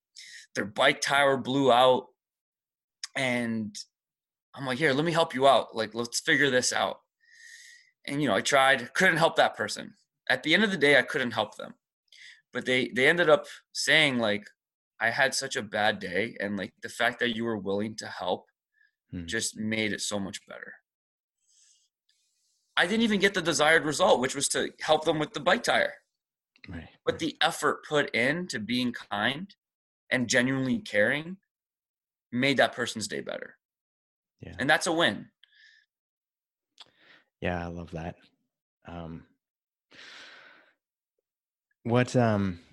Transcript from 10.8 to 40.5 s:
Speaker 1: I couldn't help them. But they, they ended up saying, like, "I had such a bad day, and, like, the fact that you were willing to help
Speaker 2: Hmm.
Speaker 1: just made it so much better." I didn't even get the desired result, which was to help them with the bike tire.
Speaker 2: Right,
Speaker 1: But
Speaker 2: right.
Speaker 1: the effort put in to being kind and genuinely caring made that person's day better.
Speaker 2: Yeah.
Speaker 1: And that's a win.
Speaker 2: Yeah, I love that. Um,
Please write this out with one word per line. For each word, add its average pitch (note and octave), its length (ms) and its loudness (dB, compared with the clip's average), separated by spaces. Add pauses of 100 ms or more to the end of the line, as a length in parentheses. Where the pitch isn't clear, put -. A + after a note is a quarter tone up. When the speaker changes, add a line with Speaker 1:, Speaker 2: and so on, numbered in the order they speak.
Speaker 1:
I B2 40 4
couldn't B2+ 280 -2
help A2 260 -4
them. - 180 -16 (800)
But B2 140 -8
they, B2+ 280 0
they C3 140 4
ended E3+ 220 4
up D3 160 4 (260)
saying, C#3+ 460 2
like, G#2 260 0 (560)
"I A2 100 0
had C3+ 240 0
such C3+ 220 -6
a B2 60 -6
bad G#2+ 380 -2
day, F#2+ 400 -4
and, G2+ 160 -4
like, G2 160 -6 (100)
the A2+ 60 -12
fact A#2+ 320 -2
that A#2+ 160 -2
you A2+ 80 -6
were A2+ 140 -4
willing G2+ 380 -4
to G#2+ 100 -12
help F#2+ 400 -6 (640)
Speaker 2:
Hmm. F2 160 -10
Speaker 1:
just A2 300 -6
made A2 360 -4
it - 80 -6
so - 180 -6
much F#2+ 280 -10
better." - 280 -18 (2000)
I E3 100 2
didn't A3 160 2
even G#3 180 2
get F#3+ 140 4
the F#3 80 -2
desired D3+ 420 4
result, D3+ 360 4
which B2 140 -2
was C#3 160 -2
to A#2 200 -2 (100)
help D#3 240 2
them D#3 140 0
with D3 140 -4
the - 80 -8
bike F#3+ 240 0
tire. B2 300 0 (760)
Speaker 2:
Right, E2 200 -14 (160)
Speaker 1:
But D#3+ 100 -2
Speaker 2:
right. - 60 -12
Speaker 1:
the D#3+ 200 -6
effort D3+ 480 -2
put D3 260 0
in D3 340 0
to B2+ 120 -8
being A#2+ 320 -2
kind B2 600 -6 (580)
and B2 180 -2
genuinely B2+ 500 0
caring C3+ 600 -2 (920)
made B2+ 280 0
that A#2 160 4
person's A2+ 340 -6
day C#2+ 120 -6
better. - 360 -12 (840)
Speaker 2:
Yeah. E2+ 180 -16
Speaker 1:
And C#3 120 0
that's E3 160 2
a F3 60 0
win. D#3 380 0 (2000)
Speaker 2:
Yeah, F2 240 -4
I - 20 -8
love E2+ 260 -12
that. E2 240 -10 (720)
Um, E2+ 380 -14 (2500)